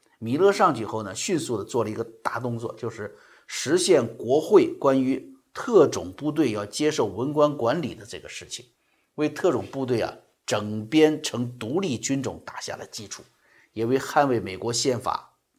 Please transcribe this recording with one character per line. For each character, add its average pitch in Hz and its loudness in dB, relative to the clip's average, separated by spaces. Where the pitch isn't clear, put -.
米 113 -4
勒 196 6
上 190 4
去 113 -6
以 104 -6
后 110 -6
呢， 98 -10
迅 175 -2
速 120 -4
的 98 -4
做 - -2
了 107 -2
一 107 -4
个 104 -4
大 - -4
动 120 -4
作， 113 -8
就 117 -8
是 104 -12
实 151 -2
现 170 4
国 139 2
会 160 6
关 135 2
于 131 -2
特 190 6
种 92 -6
部 143 -6
队 147 2
要 104 -4
接 147 -2
受 143 0
文 107 -4
官 147 4
管 120 0
理 104 -6
的 - -18
这 82 -14
个 - -18
事 - -14
情， - -14
为 151 0
特 165 0
种 110 0
部 135 -6
队 120 0
啊 - -4
整 107 -4
编 156 4
成 123 -4
独 123 -4
立 160 -2
军 135 -4
种 90 -8
打 - -14
下 - -10
了 - -12
基 104 -14
础， - -16
也 113 -4
为 131 2
捍 143 2
卫 120 0
美 95 -8
国 117 -4
宪 120 -2
法、 - -6